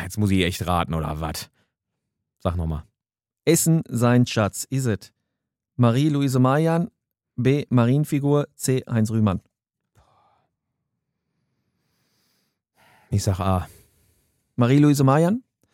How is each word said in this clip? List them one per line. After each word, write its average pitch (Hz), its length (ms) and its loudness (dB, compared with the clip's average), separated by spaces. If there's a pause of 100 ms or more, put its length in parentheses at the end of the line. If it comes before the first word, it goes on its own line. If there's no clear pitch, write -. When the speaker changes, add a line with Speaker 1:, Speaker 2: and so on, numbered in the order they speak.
Speaker 1:
jetzt 92 140 -12
muss 104 120 0
ich 92 140 2
echt 87 240 -4
raten, 85 260 -2
oder 76 260 -6
was? 78 300 -10 (880)
Sag 87 180 -4
nochmal. 80 280 -6 (600)
Speaker 2:
Essen 165 440 2
sein 120 380 2
Schatz. - 420 -4
Ist 131 160 -6
es 107 140 -2 (800)
Marie-Louise 135 600 2
Mayan, 160 500 2 (480)
B, 131 340 0
Marienfigur, 143 760 0 (100)
C, 131 340 -4
Heinz 110 200 0
Rühmann? 107 300 0 (3750)
Speaker 1:
Ich 101 120 -2
sag 92 180 -2
A. 92 260 -2 (880)
Speaker 2:
Marie-Louise 143 480 4
Mayan? 165 380 2 (320)